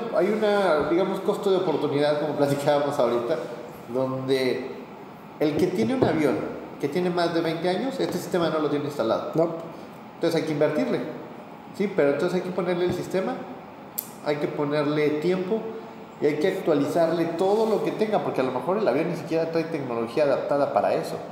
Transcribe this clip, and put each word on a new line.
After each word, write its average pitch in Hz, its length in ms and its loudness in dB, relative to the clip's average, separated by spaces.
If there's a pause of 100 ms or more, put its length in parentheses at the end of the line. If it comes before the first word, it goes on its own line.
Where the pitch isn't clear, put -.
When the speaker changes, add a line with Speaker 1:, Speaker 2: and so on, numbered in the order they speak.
(160)
Speaker 1:
hay 175 120 4
una, 202 600 4
digamos, 185 300 2
costo 202 300 0
de 190 80 6
oportunidad, 147 640 2
como 151 140 0
platicábamos 143 640 2
ahorita, 120 380 2 (560)
donde 131 800 0 (680)
el 151 160 2
que 165 100 4
tiene 214 300 0
un 254 80 4
avión 156 320 2 (440)
que 147 80 0
tiene 180 220 0
más 170 240 0
de 165 60 2
veinte 160 280 -2
años, 220 300 -2
este 180 180 -2
sistema 170 340 0
no 156 100 0
lo 147 100 0
tiene 143 160 -2
instalado. 110 480 0
Speaker 2:
No. 165 140 4 (680)
Speaker 1:
Entonces 165 260 0
hay 143 60 -4
que 156 60 -2
invertirle. 165 480 2 (760)
Sí, 196 180 0
pero 143 160 6
entonces 170 260 2
hay 180 60 2
que 180 120 -6
ponerle 180 320 0
el 180 80 0
sistema, 196 400 -2 (920)
hay 147 120 2
que 156 120 -2
ponerle 147 600 2 (120)
tiempo 185 400 0 (600)
y 135 60 4
hay 147 120 2
que 151 100 2
actualizarle 165 760 2 (120)
todo 208 300 2
lo 214 180 2
que 160 60 0
tenga, 208 300 0
porque 139 200 -2
a 127 40 4
lo 131 80 -2
mejor 170 260 0
el 208 80 2
avión 151 240 2
ni 170 60 -4
siquiera 165 340 -2
trae 165 140 0
tecnología 135 600 -2
adaptada 139 480 2
para 98 220 4
eso. - 220 -2 (160)